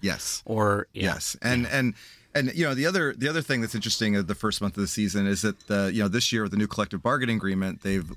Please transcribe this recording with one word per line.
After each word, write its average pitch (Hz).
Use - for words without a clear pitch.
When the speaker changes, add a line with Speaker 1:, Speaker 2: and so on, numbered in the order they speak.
Speaker 1:
Yes. -
Speaker 2:
Or, 104
yeah. 98
Speaker 1:
Yes. -
And, 123
Speaker 2:
Yeah. 113
Speaker 1:
and, 131
and, 131
you 165
know, 135
the 135
other, 170
the 135
other 160
thing 131
that's 110
interesting 107
of 95
the 101
first -
month 101
of 101
the 95
season 101
is 98
that 104
the, 98
you 107
know, 101
this 117
year 110
with 98
the 98
new 104
collective 101
bargaining 123
agreement, 95
they've 95